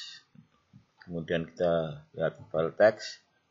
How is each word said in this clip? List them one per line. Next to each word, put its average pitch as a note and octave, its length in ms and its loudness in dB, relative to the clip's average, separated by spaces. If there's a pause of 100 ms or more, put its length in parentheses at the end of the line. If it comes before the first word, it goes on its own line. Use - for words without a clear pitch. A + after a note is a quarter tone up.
(1080)
Kemudian E2+ 400 -4
kita E2 640 0
lihat D#2+ 240 -2 (160)
file D#2+ 240 -2
teks. - 480 2 (260)